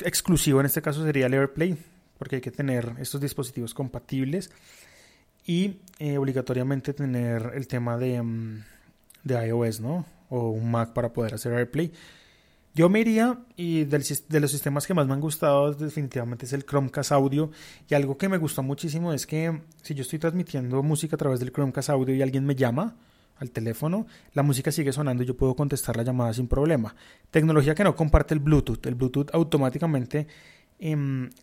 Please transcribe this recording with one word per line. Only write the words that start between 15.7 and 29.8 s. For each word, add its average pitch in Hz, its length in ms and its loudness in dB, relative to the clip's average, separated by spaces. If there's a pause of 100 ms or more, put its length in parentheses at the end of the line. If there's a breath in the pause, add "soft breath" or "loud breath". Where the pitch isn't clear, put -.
definitivamente 131 720 -6
es 127 80 -6
el 139 100 -4
Chromecast 139 480 0
Audio, 143 380 2 (360 loud breath)
y - 80 0
algo 139 220 2
que 190 140 0
me 190 80 2
gustó 156 240 -2
muchísimo 156 500 -2
es 131 140 -4
que 160 360 -2 (200)
si 160 120 -6
yo 135 80 -6
estoy 151 160 -6
transmitiendo 147 640 -2
música 151 340 0
a - 20 0
través 135 200 0
del 131 140 -4
Chromecast 139 380 -2
Audio 131 240 2
y 135 80 2
alguien 135 240 0
me 143 80 2
llama 135 420 0 (400 soft breath)
al - 160 -12
teléfono, 117 540 -2 (280 loud breath)
la 143 80 2
música 143 300 2
sigue 139 200 0
sonando 127 300 0
y 127 40 -2
yo 127 100 -2
puedo 131 180 2
contestar 135 420 -2
la 117 60 0
llamada 120 320 0
sin 123 140 -2
problema. 135 480 2 (340 loud breath)
Tecnología 156 420 4
que 202 120 2
no 175 100 4
comparte 156 400 2
el 151 60 0
Bluetooth. 139 440 2
El 123 120 -2
Bluetooth 131 360 0
automáticamente, 151 920 0 (540 loud breath)